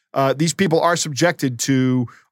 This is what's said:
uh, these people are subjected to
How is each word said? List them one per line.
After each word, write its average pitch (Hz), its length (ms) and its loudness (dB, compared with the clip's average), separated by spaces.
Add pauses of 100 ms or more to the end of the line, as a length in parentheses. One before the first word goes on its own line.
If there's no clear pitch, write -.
(140)
uh, 135 200 2
these 156 200 -2
people 165 280 2
are 170 140 2
subjected 147 640 -2
to 127 480 0 (240)